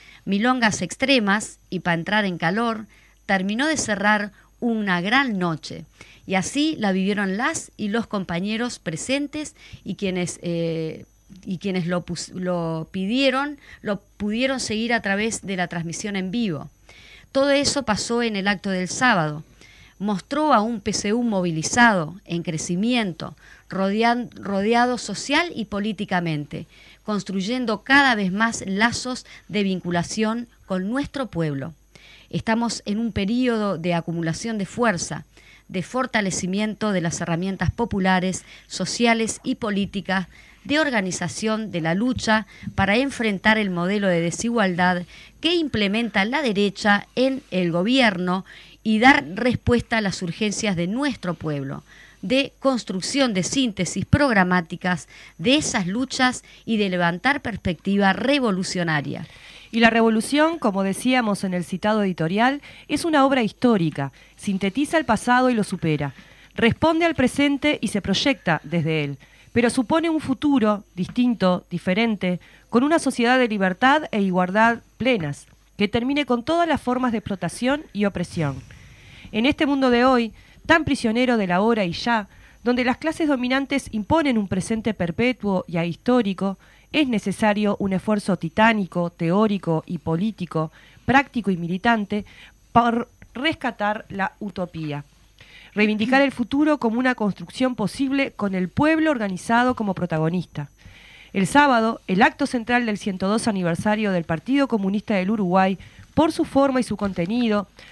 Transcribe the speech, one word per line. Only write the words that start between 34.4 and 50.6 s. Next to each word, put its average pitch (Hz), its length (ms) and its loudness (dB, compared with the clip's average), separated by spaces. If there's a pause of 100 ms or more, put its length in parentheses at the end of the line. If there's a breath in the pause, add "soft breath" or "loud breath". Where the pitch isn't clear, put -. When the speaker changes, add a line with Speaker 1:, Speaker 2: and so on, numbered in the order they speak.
Speaker 1:
de 196 80 -4
fuerza, 175 580 -2 (440 soft breath)
de 185 140 -4
fortalecimiento 214 1080 -4
de 185 80 0
las 160 200 -4
herramientas 175 500 -2
populares, 185 720 0 (220 loud breath)
sociales 226 760 0
y 262 140 -4
políticas 196 720 -2 (380 loud breath)
de 294 160 2
organización 214 920 -2
de 170 100 -4
la 160 140 0
lucha 220 520 0 (280 loud breath)
para 196 220 2
enfrentar 220 600 2
el 208 120 0
modelo 190 380 0
de 175 120 4
desigualdad 180 800 0 (380 loud breath)
que 330 140 0
implementa 220 720 0
la 269 180 -2
derecha 202 720 2
en 262 280 0 (100)
el 180 180 0
gobierno 185 760 2 (380 loud breath)
y 220 160 0
dar 269 260 6 (100)
respuesta 233 640 0
a - 20 0
las 190 220 -4
urgencias 202 540 -2